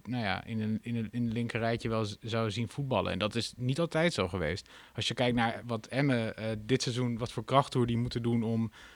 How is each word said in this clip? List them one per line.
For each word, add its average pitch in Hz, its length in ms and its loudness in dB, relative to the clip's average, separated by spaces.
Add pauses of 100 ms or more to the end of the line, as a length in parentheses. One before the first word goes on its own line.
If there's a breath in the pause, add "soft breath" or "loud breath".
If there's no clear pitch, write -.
nou 120 220 -4
ja, 95 200 -2
in 110 160 -4
een, 107 220 0
in 120 140 -4
een, 113 140 -4
in 120 160 -2
een 113 60 -2
linker 117 280 -2
rijtje 117 280 -2
wel 113 160 0
z-, 101 160 -6
zou 113 300 0
zien 110 180 -2
voetballen. 107 440 0
En 92 60 -2
dat 107 160 0
is 113 220 -2
niet 131 240 -2
altijd 165 320 2
zo 92 160 0
geweest. 85 400 -2 (260 soft breath)
Als - 140 -2
je 117 60 -2
kijkt 123 220 2
naar 113 300 0
wat 117 200 -4
Emmen, 123 500 0
eh, 107 80 -6 (140)
dit 110 240 2
seizoen, 120 360 0
wat 117 140 -4
voor 110 120 -6
krachttoer 131 420 4
die 117 120 2
moeten 120 240 0
doen 117 200 2
om 113 300 0 (240 soft breath)